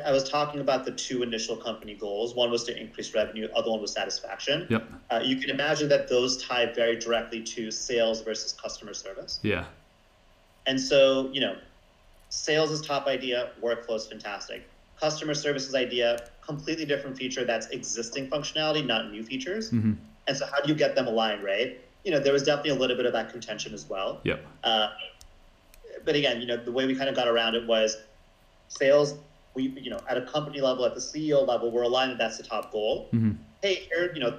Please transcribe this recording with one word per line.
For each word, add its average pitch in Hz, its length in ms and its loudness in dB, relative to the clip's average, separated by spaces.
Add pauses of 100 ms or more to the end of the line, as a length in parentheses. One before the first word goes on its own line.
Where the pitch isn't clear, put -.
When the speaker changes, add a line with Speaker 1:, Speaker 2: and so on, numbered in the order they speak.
Speaker 1:
I 139 40 4
was 135 180 4
talking 147 300 0
about 131 240 2
the - 80 -4
two 123 320 -2
initial 113 320 -4
company 110 380 -8
goals. 107 420 -4
One 120 160 4
was 117 140 0
to 113 120 -6
increase 110 380 -10
revenue, 110 400 0
other 113 160 0
one 107 100 -2
was 101 120 -6
satisfaction. 123 760 -4
Speaker 2:
Yep. 113 140 2 (260)
Speaker 1:
Uh, 117 140 2
you 131 140 0
can 139 120 -4
imagine 147 400 2
that 139 200 4
those 127 340 2
tie 120 300 2
very 117 240 2
directly 113 460 -2
to 110 280 -6
sales 113 500 2
versus 110 300 -4
customer 104 420 -10
service. - 480 -10
Speaker 2:
Yeah. 92 240 0 (1040)
Speaker 1:
And 131 120 2
so, 135 520 6
you 139 80 -4
know, 98 160 0 (720)
sales 151 440 2
is 151 100 -4
top 139 260 -2
idea, 127 440 0 (120)
workflow 113 320 -2
is 110 100 -4
fantastic. 98 640 -12 (320)
Customer 151 340 -2
services 139 420 -2
idea, 120 500 2 (200)
completely 156 380 -4
different 135 320 -2
feature 127 300 -4
that's 113 220 0
existing 131 600 -6
functionality, 151 580 -2
not 113 260 -2
new 107 120 -8
features. 175 480 -6
Speaker 2:
Mm-hmm. 110 220 4 (340)
Speaker 1:
And 135 100 2
so - 80 -4
how 143 160 -2
do 143 60 0
you 151 80 4
get 139 200 4
them 127 120 2
aligned, 110 360 2
right? 101 360 0 (240)
You 196 80 -2
know, 143 80 4
there 139 140 4
was 139 100 4
definitely 147 280 2
a 131 40 2
little 123 200 2
bit 120 100 2
of 117 80 2
that 113 180 0
contention 110 420 -8
as 104 140 -12
well. 98 360 -4
Speaker 2:
Yep. - 220 -2 (180)
Speaker 1:
Uh, 110 260 2 (1160)
but 156 100 4
again, 131 260 2
you 120 60 -8
know, 120 100 0
the 120 140 -6
way 131 140 2
we 131 100 2
kind 135 140 0
of - 60 -2
got 123 120 2
around 117 280 4
it 117 100 -2
was 110 320 4 (680)
sales, 143 480 4 (400)
we, 131 140 0
you 127 200 -10
know, 101 180 -6
at 123 100 0
a 127 40 0
company 143 400 -4
level, 127 240 2
at 113 80 2
the 123 80 -8
C 151 280 -4
E 147 40 4
O 139 80 8
level, 120 300 2
we're 120 100 2
aligned 127 300 2
that 120 80 -4
that's 110 180 -2
the 107 60 -12
top - 280 -6
goal. 107 400 -2
Speaker 2:
Mm-hmm. 110 200 4 (320)
Speaker 1:
Hey, 190 260 0
here 170 200 0
are, 156 40 -8
you 151 60 -6
know, 120 200 -2